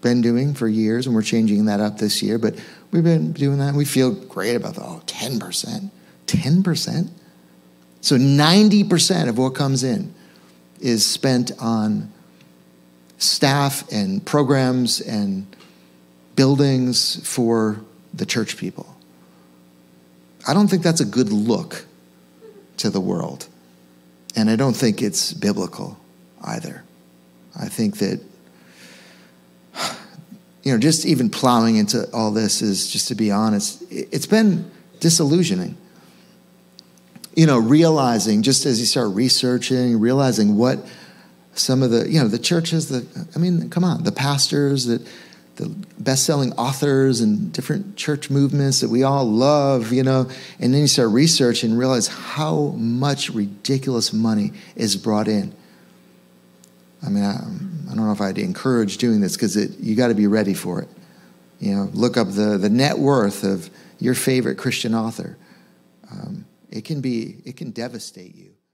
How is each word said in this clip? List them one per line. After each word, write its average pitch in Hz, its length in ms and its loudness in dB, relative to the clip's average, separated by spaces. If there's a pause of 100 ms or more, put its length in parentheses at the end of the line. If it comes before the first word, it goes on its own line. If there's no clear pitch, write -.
been 123 180 2
doing 120 340 2
for 120 140 -2
years, 110 380 0
and 127 80 0
we're 110 80 2
changing 107 440 2
that 104 140 0
up 104 180 -2
this 104 240 -2
year, 104 160 -2
but 135 160 -2 (360)
we've 170 140 2
been 160 280 2
doing 143 260 -2
that, 139 100 0
and 139 80 -2
we 147 80 2
feel 131 280 2
great 98 420 -4
about - 200 -6
the, - 80 -12
oh, - 240 -14
ten 120 320 -8
percent, 98 540 -8 (340)
ten 170 360 2
percent. 170 480 -2 (880)
So - 160 2
ninety 165 680 6
percent 180 440 2
of 110 100 -2
what 131 120 2
comes 135 320 0
in 120 320 -4 (680)
is 117 240 0
spent 123 540 0
on 107 520 -2 (1080)
staff 139 760 0
and 98 320 -2
programs 127 760 2
and 98 460 -4 (880)
buildings 135 920 2
for 110 540 0 (340)
the - 100 -4
church - 320 -4
people. - 300 -10 (1600)
I 143 60 2
don't 202 140 4
think 190 140 2
that's 165 200 2
a - 20 2
good 107 260 0
look 104 540 -2 (960)
to - 100 -2
the 98 120 0
world, 92 460 -6 (880)
and 110 140 2
I 113 80 2
don't 127 180 2
think 110 280 0
it's - 320 -4
biblical 98 640 -4 (440)
either. - 400 -10 (720)
I 127 140 -10
think 104 300 -4
that, 95 240 -2 (1500)
<sighs> - 220 -8 (680)
you 139 100 0
know, 117 60 4
just 160 260 2
even 123 240 2
plowing 113 480 4
into 107 380 0
all 113 160 0
this 104 320 0
is, 98 280 -2
just - 180 -4
to 123 60 -4
be 107 160 0
honest, 104 520 0 (100)
it, - 200 -8
it's - 120 -4
been 208 460 2 (280)
disillusioning. 156 800 2 (1600)
You 165 80 8
know, 139 140 4
realizing, 117 840 4
just 127 220 2
as 123 160 0
you 117 60 -2
start 110 260 0
researching, 123 880 0
realizing 113 560 4
what 123 220 4 (760)
some 131 300 0
of 123 80 2
the, 113 180 2
you 165 100 2
know, 123 100 2
the 110 100 -2
churches 165 500 -2
that, 127 180 -4 (300)
I - 20 -4
mean, 170 300 0
come 175 160 -2
on, 165 200 0
the - 80 0
pastors 139 760 0
that, 117 200 -2 (500)
the - 120 -8 (300)
best-selling 135 560 0
authors 135 640 0
and 107 320 0
different - 420 -6
church 147 360 -6
movements 139 500 2
that 117 80 0
we 120 140 2
all 135 260 2
love, 131 640 2
you 131 100 2
know, 131 240 2 (320)
and 127 140 0
then 139 80 4
you 147 60 4
start 123 240 2
researching 120 640 2
and 113 60 2
realize 127 300 0
how 151 600 -4 (100)
much 131 500 -2
ridiculous 117 840 -2
money 107 420 0 (220)
is 101 220 -2
brought 107 320 -2
in. 104 260 -2 (1500)
I - 60 -6
mean, 101 140 0
I, 101 100 -2
I - 600 -10
don't 110 120 -2
know 107 60 0
if 104 100 -2
I'd 95 160 -2
encourage 101 580 0
doing 113 240 2
this 92 160 0
'cause 95 180 -2
it, - 240 -2
you 110 180 -2
gotta 120 180 2
be 104 120 4
ready 101 280 2
for 90 260 -6
it. - 80 -12 (720)
You 101 160 -2
know, 98 180 -2
look 113 240 0
up 110 140 0
the, 104 260 0
the 98 140 0
net 127 280 2
worth 131 460 0
of 98 240 -2 (300)
your 123 160 0
favorite 127 420 -2
Christian 120 380 -4
author. 110 420 -6 (760)
Um, - 360 -14 (240)
it 110 160 -12
can 147 160 -6
be, 123 420 -6
it 123 140 -16
can 143 120 -10
devastate 113 640 -12
you. 92 180 -20 (220)